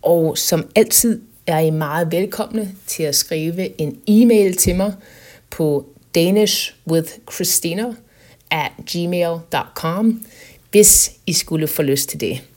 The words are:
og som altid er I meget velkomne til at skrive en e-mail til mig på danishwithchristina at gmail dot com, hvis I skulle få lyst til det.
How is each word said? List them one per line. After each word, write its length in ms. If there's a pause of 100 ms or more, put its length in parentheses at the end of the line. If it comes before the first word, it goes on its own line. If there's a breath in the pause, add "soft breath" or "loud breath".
og 360
som 380
altid 460 (260)
er 120
I 100
meget 420
velkomne 640 (120)
til 160
at 120
skrive 640
en 260
e-mail 500
til 180
mig 180 (560 loud breath)
på 360 (300)
danishwithchristina 1800 (580 soft breath)
at 200 (200)
gmail 480 (120)
dot 240
com, 500 (460 loud breath)
hvis 400 (140)
I 80
skulle 340
få 140
lyst 280
til 100
det. 220 (160)